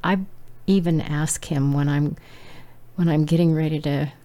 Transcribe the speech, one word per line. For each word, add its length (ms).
I 180
even 340
ask 440
him 280
when 160
I'm, 280
when 120
I'm 160
getting 300
ready 260
to, 320